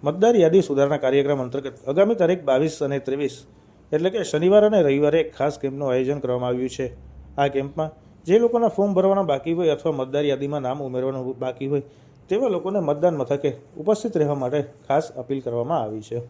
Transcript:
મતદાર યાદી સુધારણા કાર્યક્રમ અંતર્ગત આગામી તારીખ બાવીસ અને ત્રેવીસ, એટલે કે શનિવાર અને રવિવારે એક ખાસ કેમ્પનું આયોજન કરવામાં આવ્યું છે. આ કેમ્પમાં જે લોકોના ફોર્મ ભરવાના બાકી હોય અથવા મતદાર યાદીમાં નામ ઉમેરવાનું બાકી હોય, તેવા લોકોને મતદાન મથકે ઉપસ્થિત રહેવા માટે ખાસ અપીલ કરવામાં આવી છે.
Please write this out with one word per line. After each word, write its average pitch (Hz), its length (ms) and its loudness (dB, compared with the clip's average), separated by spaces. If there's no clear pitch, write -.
મતદાર 185 320 2
યાદી 170 260 6
સુધારણા 139 340 0
કાર્યક્રમ 139 420 2
અંતર્ગત 131 300 -8
આગામી 196 340 2
તારીખ 175 280 2
બાવીસ 151 360 0
અને 139 200 -2
ત્રેવીસ, 135 300 -4
એટલે 160 220 0
કે 233 40 -2
શનિવાર 185 400 6
અને 214 80 2
રવિવારે 147 320 2
એક 156 180 -2
ખાસ 147 240 0
કેમ્પનું 139 280 -4
આયોજન 131 340 0
કરવામાં 123 280 -2
આવ્યું 127 260 -4
છે. 131 80 -4
આ 139 120 2
કેમ્પમાં 139 360 -4
જે 214 180 4
લોકોના 233 320 2
ફોર્મ 202 220 2
ભરવાના 190 340 2
બાકી 160 280 -2
હોય 160 160 2
અથવા 151 240 -2
મતદાર 135 300 -2
યાદીમાં 139 380 -4
નામ 135 100 -4
ઉમેરવાનું 127 360 -4
બાકી 135 260 -6
હોય, 143 140 -2
તેવા 233 260 0
લોકોને 190 340 -2
મતદાન 160 320 2
મથકે 143 300 -2
ઉપસ્થિત 208 400 -2
રહેવા 147 200 0
માટે 131 200 -2
ખાસ 147 200 0
અપીલ 135 240 -6
કરવામાં 120 380 -2
આવી 107 260 -8
છે. 117 100 -6